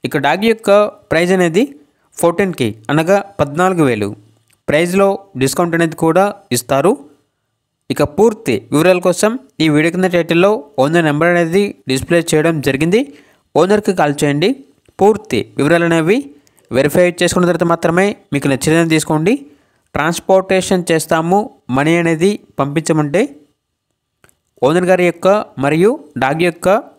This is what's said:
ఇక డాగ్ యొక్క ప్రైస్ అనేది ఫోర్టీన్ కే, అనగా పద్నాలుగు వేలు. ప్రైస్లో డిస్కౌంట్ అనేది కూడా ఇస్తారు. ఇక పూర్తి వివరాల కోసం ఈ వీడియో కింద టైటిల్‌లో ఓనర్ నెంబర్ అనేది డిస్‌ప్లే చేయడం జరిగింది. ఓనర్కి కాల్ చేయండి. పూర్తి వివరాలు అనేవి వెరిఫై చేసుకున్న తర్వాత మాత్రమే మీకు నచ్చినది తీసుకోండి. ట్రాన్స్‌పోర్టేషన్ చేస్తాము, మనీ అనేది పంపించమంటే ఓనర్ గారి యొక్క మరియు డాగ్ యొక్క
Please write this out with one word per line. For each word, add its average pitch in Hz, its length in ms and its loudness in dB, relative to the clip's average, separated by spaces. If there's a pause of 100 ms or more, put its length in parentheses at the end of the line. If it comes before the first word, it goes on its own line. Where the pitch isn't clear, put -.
ఇక 147 180 -4
డాగ్ 175 240 0
యొక్క 220 220 0 (400)
ప్రైస్ 175 260 0
అనేది 175 260 2 (580)
ఫోర్టీన్ 175 380 0
కే, 120 100 0 (240)
అనగా 160 240 2 (240)
పద్నాలుగు 165 480 0
వేలు. 104 200 -2 (600)
ప్రైస్లో 175 400 0 (340)
డిస్కౌంట్ 165 340 -2
అనేది 165 280 -2
కూడా 165 200 2 (320)
ఇస్తారు. 139 360 0 (1000)
ఇక 190 100 -2 (140)
పూర్తి 214 380 0 (200)
వివరాల 180 320 2
కోసం 208 260 0 (320)
ఈ - 100 2
వీడియో 160 220 2
కింద 185 180 0
టైటిల్‌లో 170 360 2 (340)
ఓనర్ 165 240 2
నెంబర్ 156 240 0
అనేది 175 320 0 (260)
డిస్‌ప్లే 165 300 0 (100)
చేయడం 160 240 2 (140)
జరిగింది. 165 320 0 (600)
ఓనర్కి 202 400 0
కాల్ 147 220 0
చేయండి. 151 280 0 (500)
పూర్తి 202 400 0 (180)
వివరాలు 170 300 2
అనేవి 165 280 2 (640)
వెరిఫై 147 260 2 (180)
చేసుకున్న 180 280 2
తర్వాత 170 240 -2
మాత్రమే 170 320 0 (280)
మీకు 143 180 -2
నచ్చినది 160 420 0
తీసుకోండి. 160 400 0 (600)
ట్రాన్స్‌పోర్టేషన్ 185 1000 0
చేస్తాము, 165 480 0 (380)
మనీ 156 160 2 (100)
అనేది 165 280 0 (300)
పంపించమంటే 156 600 -2 (1500)
ఓనర్ 175 240 0
గారి 180 180 2
యొక్క 185 180 -2 (360)
మరియు 165 280 2 (320)
డాగ్ 147 240 0
యొక్క 170 200 -4 (300)